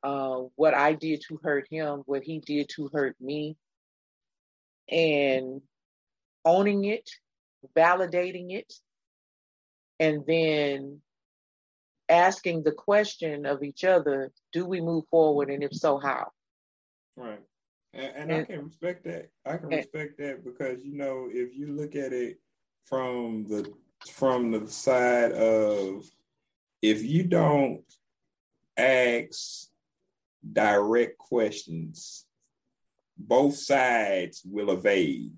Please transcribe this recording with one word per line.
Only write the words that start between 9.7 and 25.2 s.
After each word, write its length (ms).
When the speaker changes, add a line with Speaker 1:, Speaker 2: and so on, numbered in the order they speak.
Speaker 1:
and 280
then 720
asking 540
the 100
question 720
of 180
each 220
other, 480
"Do 140
we 160
move 280
forward? 400
And 140
if 100
so, 260
how?" 320
Speaker 2:
Right. 240
And, 220
and 160
I 80
Speaker 1:
And 80
Speaker 2:
can 180
respect 400
that. 240
I 100
can 160
Speaker 1:
and 40
Speaker 2:
respect 420
that 260
because, 400
you 140
know, 340
if 240
you 120
look 280
at 160
it 280
from 640
the, 260
from 400
the 160
side 640